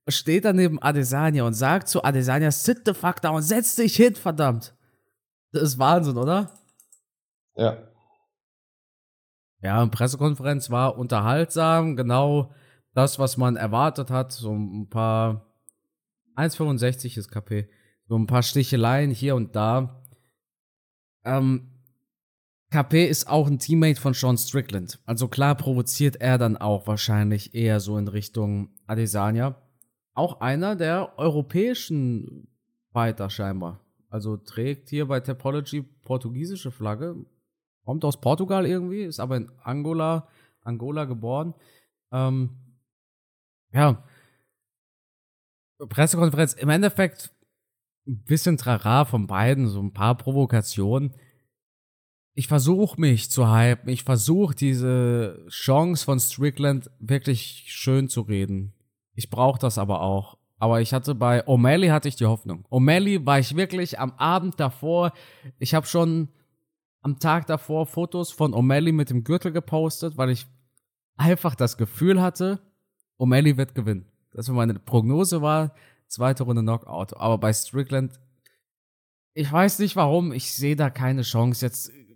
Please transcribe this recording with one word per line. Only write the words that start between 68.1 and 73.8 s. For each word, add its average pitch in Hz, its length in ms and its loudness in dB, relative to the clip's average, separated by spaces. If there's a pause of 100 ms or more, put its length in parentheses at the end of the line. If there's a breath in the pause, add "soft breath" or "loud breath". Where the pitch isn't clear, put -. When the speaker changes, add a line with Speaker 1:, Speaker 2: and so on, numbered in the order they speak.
Speaker 1:
von 151 220 0
O'Malley 135 380 2
mit 151 180 0
dem 123 140 -2
Gürtel 170 280 -2
gepostet, 160 640 -4
weil 131 120 0
ich 127 160 -2 (720)
einfach 165 400 2
das - 220 -2
Gefühl 180 440 2
hatte, 185 380 -2 (580)
O'Malley 131 380 4
wird 131 200 -2
gewinnen. 104 360 -4 (220)